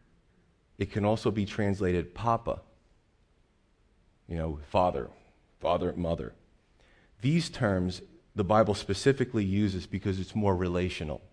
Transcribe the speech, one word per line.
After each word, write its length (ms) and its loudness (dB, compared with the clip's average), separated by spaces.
It 140 -2
can 120 0
also 260 2
be 140 0
translated 720 0
papa. 460 -2
You 100 -8
know, 240 -4
father, 400 2
father, 360 0
mother. 380 -2
These 300 0
terms 500 0
the 100 0
Bible 300 4
specifically 680 0
uses 420 0
because 320 -2
it's 160 -8
more 220 2
relational. 640 -2